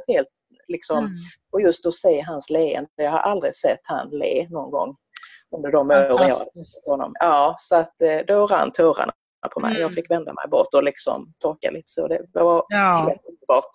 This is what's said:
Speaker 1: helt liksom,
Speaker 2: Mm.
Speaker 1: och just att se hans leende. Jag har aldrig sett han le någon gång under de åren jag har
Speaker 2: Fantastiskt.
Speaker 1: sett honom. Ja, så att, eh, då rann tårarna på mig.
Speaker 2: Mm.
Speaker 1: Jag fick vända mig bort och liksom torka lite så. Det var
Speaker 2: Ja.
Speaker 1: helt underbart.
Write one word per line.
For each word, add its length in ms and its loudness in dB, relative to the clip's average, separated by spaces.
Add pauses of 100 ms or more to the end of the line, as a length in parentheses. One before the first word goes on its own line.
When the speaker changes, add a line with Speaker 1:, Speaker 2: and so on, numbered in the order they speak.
Speaker 1:
helt 200 0 (400)
liksom, 300 -4
Speaker 2:
Mm. 140 -2 (400)
Speaker 1:
och 100 0
just 240 2
att 100 -2
se 260 2
hans 280 -10
leende. 460 -2
Jag 160 -2
har 80 0
aldrig 360 -2
sett 280 0
han 260 -8
le 400 -4
någon 220 -10
gång 240 -6 (600)
under 160 -6
de 180 2
åren 140 6
jag 80 0
har 60 4
Speaker 2:
Fantastiskt. 580 0
Speaker 1:
sett 120 -20
honom. 320 -4
Ja, 400 4
så 160 0
att, 260 0
eh, 260 2
då 200 4
rann 240 0
tårarna 420 2 (400)
på 60 -8
mig. 120 -2
Speaker 2:
Mm. 100 -2
Speaker 1:
Jag 120 -2
fick 180 -6
vända 220 -4
mig 180 -10
bort 220 2
och 100 4
liksom 560 -6
torka 320 -4
lite 200 -14
så. 160 -4
Det 140 -2 (120)
var 360 2
Speaker 2:
Ja. 400 2
Speaker 1:
helt 160 -4
underbart. 500 0